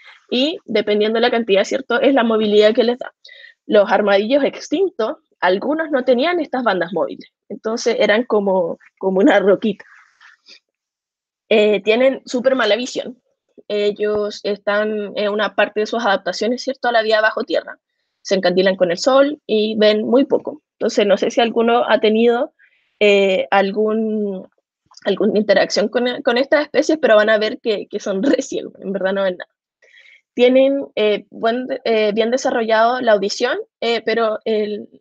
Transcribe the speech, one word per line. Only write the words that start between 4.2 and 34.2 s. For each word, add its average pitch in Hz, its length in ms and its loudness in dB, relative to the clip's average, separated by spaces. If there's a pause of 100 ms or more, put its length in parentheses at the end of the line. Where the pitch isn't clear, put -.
extintos, 294 760 -4 (200)
algunos 240 540 -2
no 254 120 0
tenían 285 360 2
estas 262 240 -6
bandas 185 280 -2
móviles, - 380 -6 (180)
entonces 220 520 -4
eran 208 240 2
como, 190 540 -2 (200)
como 190 220 0
una 285 180 4
roquita. 196 460 0 (1600)
Eh, 208 340 2
tienen 240 420 0
súper 254 320 0
mala 214 180 0
visión. - 480 -8 (460)
Ellos 208 720 -4
están, 208 720 -4
eh, 208 140 -2
una 202 260 -4
parte 208 260 -2
de 214 60 -2
sus 233 180 -4
adaptaciones, 208 600 -2
¿cierto? - 240 -6
A 240 40 0
la 226 100 2
vida 220 180 2
bajo 220 240 0
tierra. - 340 -6 (440)
Se - 120 -4
encandilan 185 400 2
con 185 160 0
el 175 80 -4
sol 277 480 2
y 214 300 -2
ven 214 280 2
muy 254 200 4
poco. - 380 -4 (100)
Entonces, 220 340 -2
no 196 100 4
sé - 140 -2
si 247 100 0
alguno 233 480 0
ha 220 120 2
tenido, 233 520 2 (460)
eh, 196 540 2
algún, 208 960 -2 (560)
alguna 196 340 0
interacción 196 480 2
con, 247 360 -4
con 240 160 0
estas 294 240 0
especies, 302 380 -2
pero 226 140 4
van 208 160 4
a 220 80 2
ver 214 220 -4
que, 214 260 -4
que - 140 -10
son 190 240 -6
re - 180 0
ciegos, - 380 -10
en 190 120 -10
verdad 190 200 -4
no 196 100 -4
ven 185 140 -2
nada. - 160 -20 (800)
Tienen, 269 600 2
eh, 208 340 0
buen, 226 380 -4 (180)
eh, 214 300 0
bien 220 160 0
desarrollado 240 720 0
la 233 120 2
audición, 226 460 0 (220)
eh, 233 260 -2
pero 220 380 -2